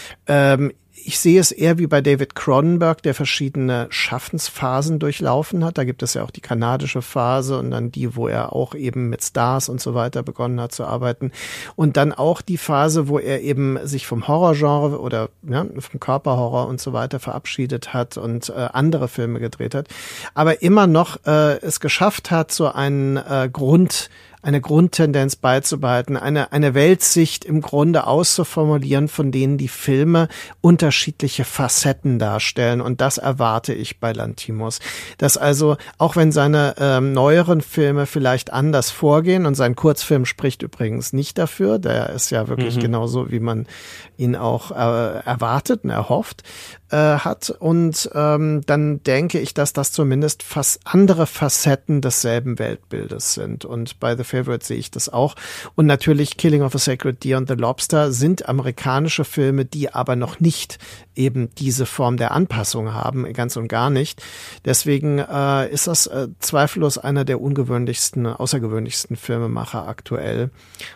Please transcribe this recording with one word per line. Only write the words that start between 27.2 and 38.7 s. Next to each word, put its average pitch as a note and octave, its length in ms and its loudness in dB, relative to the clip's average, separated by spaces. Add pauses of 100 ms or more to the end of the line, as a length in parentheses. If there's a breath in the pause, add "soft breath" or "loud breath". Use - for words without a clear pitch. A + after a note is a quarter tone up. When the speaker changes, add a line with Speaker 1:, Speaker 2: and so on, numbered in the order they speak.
Speaker 1:
im D#3 160 0
Grunde D3 460 2
auszuformulieren, D3+ 1000 2
von C#3 240 -2
denen C3+ 260 2
die C3+ 80 -2
Filme D#3 640 2 (320 loud breath)
unterschiedliche D3+ 840 2
Facetten C3 760 0
darstellen. A#2 600 0
Und B2 200 -4
das C3 180 0
erwarte A#2+ 560 0
ich - 240 -8
bei A2+ 140 -2
Lanthimos. A2+ 640 -6 (400 loud breath)
Dass C#3+ 180 2
also, D3 400 2 (220 loud breath)
auch D#3+ 160 2
wenn D#3+ 160 6
seine, D3 480 4
ähm, C#3 340 2
neueren D#3+ 500 4
Filme C#3+ 440 0
vielleicht C3 460 0
anders C#3 400 2